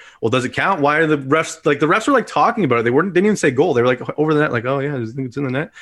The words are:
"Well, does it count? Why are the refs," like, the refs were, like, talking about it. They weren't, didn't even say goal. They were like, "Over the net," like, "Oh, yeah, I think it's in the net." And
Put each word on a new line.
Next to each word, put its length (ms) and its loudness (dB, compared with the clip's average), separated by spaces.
"Well, 100 -2
does 140 0
it 40 -6
count? 320 -2
Why 160 2
are 100 2
the 100 2
refs," 480 -2
like, 140 2
the 80 2
refs 200 0
were, 60 4
like, 140 2
talking 360 0
about 160 2
it. 40 0
They 80 0
weren't, 220 0
didn't 140 2
even 100 2
say 140 0
goal. 240 2
They 60 4
were 60 2
like, 140 0
"Over 160 0
the 80 2
net," 100 0
like, 140 -2
"Oh, 140 -2
yeah, 160 -4
I 100 -6
think 220 -8
it's 100 -14
in 60 -4
the 80 -4
net." 100 -4
And 100 -10